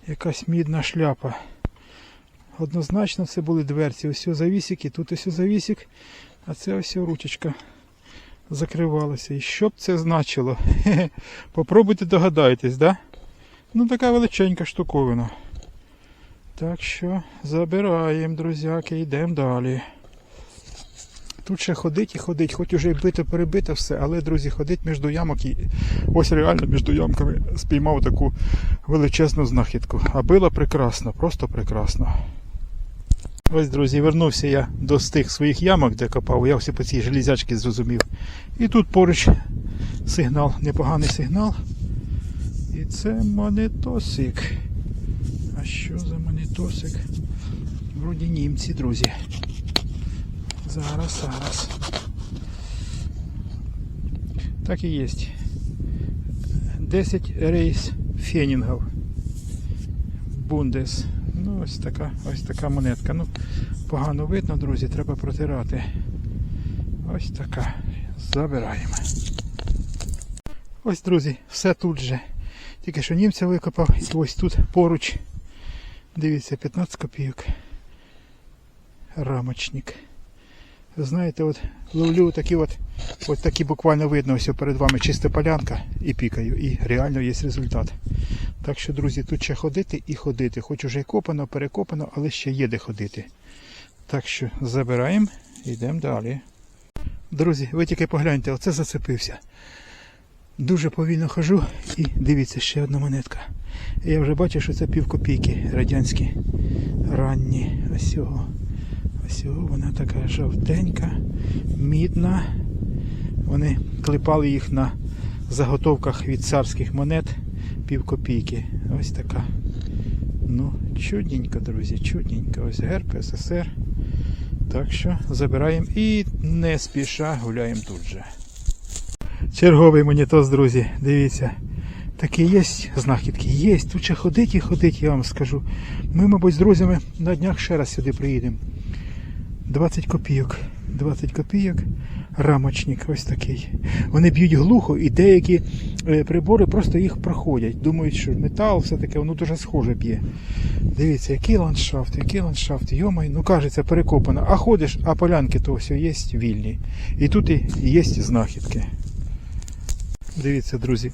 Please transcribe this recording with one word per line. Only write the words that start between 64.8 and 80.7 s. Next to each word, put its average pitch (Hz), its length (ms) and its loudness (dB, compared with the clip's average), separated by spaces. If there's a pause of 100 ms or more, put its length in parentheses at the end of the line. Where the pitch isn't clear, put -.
треба 143 280 -4
протирати. 131 680 -4 (1300)
Ось - 160 -4
така. - 440 -6 (440)
Забираємо. 131 760 -2 (1900)
Ось, 196 180 -4
друзі, 151 340 0 (140)
все 185 240 0
тут 160 260 -2
же. 127 200 -4 (640)
Тільки 156 180 -4
що - 120 -2
німця 190 320 4
викопав. 170 440 2 (100)
І - 140 -6
ось 160 200 0
тут - 220 0 (160)
поруч. 170 440 2 (1000)
Дивіться, 151 400 -2
п'ятнадцять 170 400 -4
копійок. - 500 -8 (1700)
Рамочник. 131 800 -6 (1000)